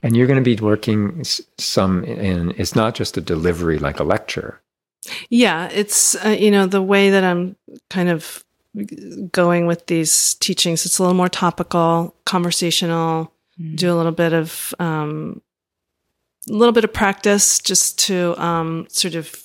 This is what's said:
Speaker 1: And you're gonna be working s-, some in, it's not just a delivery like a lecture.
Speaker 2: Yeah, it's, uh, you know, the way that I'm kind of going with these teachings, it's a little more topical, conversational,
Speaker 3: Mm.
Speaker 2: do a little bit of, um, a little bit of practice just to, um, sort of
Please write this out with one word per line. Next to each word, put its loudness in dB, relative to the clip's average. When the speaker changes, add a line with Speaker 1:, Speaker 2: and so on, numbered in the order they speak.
Speaker 1:
And 2
you're 6
gonna 4
be 2
working 0
s-, -4
some 0
in, -2
it's -4
not 2
just -6
a -4
delivery 0
like -4
a 0
lecture. -4
Speaker 2:
Yeah, 2
it's, 0
uh, 2
you 4
know, 4
the 0
way 4
that 4
I'm -2
kind 0
of -4
going 2
with -4
these 0
teachings, -2
it's -2
a 2
little 4
more 2
topical, 0
conversational, -2
Speaker 3:
Mm. -10
Speaker 2:
do 0
a 2
little 2
bit 2
of, -2
um, -4
a -6
little 4
bit 4
of -2
practice 2
just 0
to, 0
um, -2
sort -4
of -10